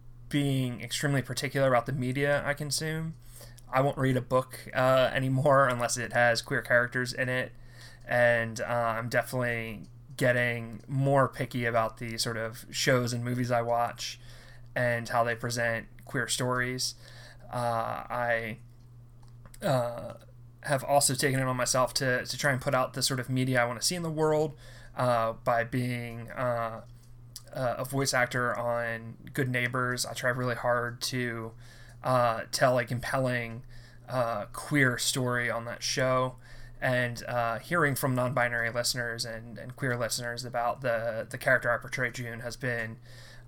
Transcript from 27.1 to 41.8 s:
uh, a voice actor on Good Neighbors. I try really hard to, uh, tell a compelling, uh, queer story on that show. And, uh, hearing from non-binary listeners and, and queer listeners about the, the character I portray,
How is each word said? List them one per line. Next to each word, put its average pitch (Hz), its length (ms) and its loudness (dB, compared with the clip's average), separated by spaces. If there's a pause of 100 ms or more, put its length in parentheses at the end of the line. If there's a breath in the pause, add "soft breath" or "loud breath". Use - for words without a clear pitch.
uh, 123 260 0
a 127 60 -4
voice 135 280 0
actor 123 440 2
on 117 580 -2 (180)
Good 131 160 0
Neighbors. 123 560 0
I - 80 -6
try 127 160 0
really 123 260 0
hard 120 460 0
to, 117 500 -4 (520 loud breath)
uh, 120 380 4 (100)
tell 131 260 4
a 120 80 2
compelling, 123 760 -2 (440 loud breath)
uh, 117 460 -2
queer 131 440 4
story 123 520 0
on 117 160 -4
that - 180 -8
show. 127 520 2 (440 loud breath)
And, 123 480 0
uh, 117 320 0
hearing 156 360 2
from 131 200 0
non-binary 123 560 0
listeners 117 540 -2
and, 113 320 -10
and 123 180 -12
queer 123 220 0
listeners 120 480 -4
about 120 360 -2
the, 113 480 0
the 127 80 -8
character 127 340 2
I 120 60 2
portray, 127 340 -4